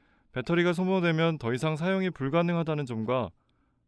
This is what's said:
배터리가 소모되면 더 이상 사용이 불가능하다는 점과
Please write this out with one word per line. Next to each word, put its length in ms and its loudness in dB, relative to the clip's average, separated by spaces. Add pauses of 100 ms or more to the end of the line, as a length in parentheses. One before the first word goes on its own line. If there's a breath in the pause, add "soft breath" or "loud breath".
(320 soft breath)
배터리가 400 2
소모되면 640 2
더 160 -2
이상 240 -2
사용이 320 -2
불가능하다는 800 0
점과 420 -2 (600)